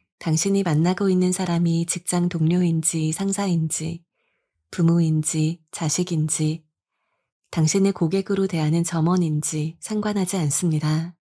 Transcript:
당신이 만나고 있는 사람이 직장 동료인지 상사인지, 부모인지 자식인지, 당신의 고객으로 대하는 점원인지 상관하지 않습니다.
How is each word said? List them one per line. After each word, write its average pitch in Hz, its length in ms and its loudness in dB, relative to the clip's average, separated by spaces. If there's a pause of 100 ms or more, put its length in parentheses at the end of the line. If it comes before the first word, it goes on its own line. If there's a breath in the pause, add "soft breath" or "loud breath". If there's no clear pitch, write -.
(180)
당신이 196 460 0
만나고 180 480 2
있는 180 200 2
사람이 170 540 0
직장 175 420 -2
동료인지 165 840 0
상사인지, 170 920 -2 (680)
부모인지 160 960 2
자식인지, 156 960 -2 (840)
당신의 190 400 2
고객으로 190 560 0
대하는 165 360 0
점원인지 160 960 0
상관하지 208 580 -2
않습니다. 156 840 0